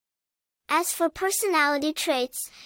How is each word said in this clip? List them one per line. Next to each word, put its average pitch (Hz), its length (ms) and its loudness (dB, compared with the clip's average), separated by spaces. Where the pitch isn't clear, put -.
As 330 220 0
for 330 180 2
personality 311 840 0
traits, - 580 -2